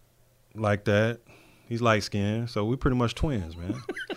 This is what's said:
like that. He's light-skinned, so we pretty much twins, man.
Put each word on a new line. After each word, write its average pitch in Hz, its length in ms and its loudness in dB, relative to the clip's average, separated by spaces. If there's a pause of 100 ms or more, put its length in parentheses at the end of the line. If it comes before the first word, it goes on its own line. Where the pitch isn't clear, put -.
(540)
like 104 300 0
that. 110 360 2 (480)
He's 117 140 -4
light-skinned, 107 720 2
so 104 120 -2
we 113 120 0
pretty 131 220 2
much 120 180 2
twins, 95 420 -2
man. 98 240 -6 (340)